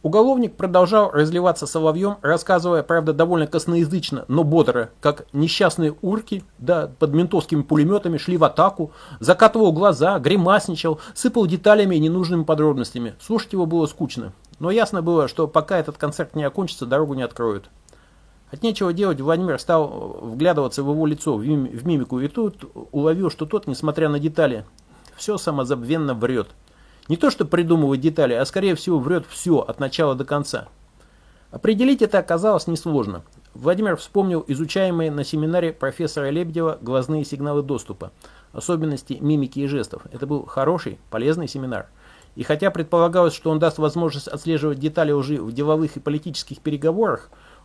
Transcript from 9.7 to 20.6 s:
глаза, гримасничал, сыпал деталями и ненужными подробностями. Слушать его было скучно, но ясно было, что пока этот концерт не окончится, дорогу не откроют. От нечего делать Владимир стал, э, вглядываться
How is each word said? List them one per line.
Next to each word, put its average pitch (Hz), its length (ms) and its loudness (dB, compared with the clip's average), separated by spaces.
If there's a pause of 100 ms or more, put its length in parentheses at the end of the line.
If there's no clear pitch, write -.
глаза, 170 480 2
гримасничал, 170 800 2 (140)
сыпал 233 340 2
деталями 196 480 4
и 156 40 4
ненужными 165 440 0
подробностями. 139 760 0
Слушать - 320 -4
его 185 120 0
было 160 200 0
скучно, 127 480 -6 (260)
но 165 100 -4
ясно 202 320 0
было, 160 280 2
что - 180 -2
пока 160 300 0
этот 151 200 -4
концерт 151 380 -6
не 151 80 -2
окончится, 143 420 -4
дорогу 139 280 0
не 131 100 -4
откроют. 110 460 -4 (840)
От 143 120 -10
нечего 196 300 -2
делать 175 260 0
Владимир 165 400 0
стал, 160 280 2 (340)
э, - 60 -14
вглядываться 143 560 0